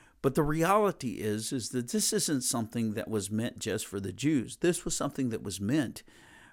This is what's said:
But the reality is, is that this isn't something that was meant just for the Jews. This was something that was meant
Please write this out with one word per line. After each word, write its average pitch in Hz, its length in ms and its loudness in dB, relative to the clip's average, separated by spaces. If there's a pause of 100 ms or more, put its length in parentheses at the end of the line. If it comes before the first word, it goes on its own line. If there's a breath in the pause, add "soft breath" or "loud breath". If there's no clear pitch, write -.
(220 loud breath)
But 135 120 2
the 160 100 4
reality 160 760 2
is, 107 340 -2
is 123 160 -4
that 123 220 -2
this 214 200 2
isn't 156 320 2
something 113 520 0
that 110 120 -4
was 101 220 0
meant 110 300 -2
just - 260 -2
for 98 140 -6
the 98 120 -4
Jews. 127 460 0
This 170 260 2
was - 140 -2
something 139 320 -2
that 110 140 -4
was 98 180 -6
meant 120 400 0 (520 loud breath)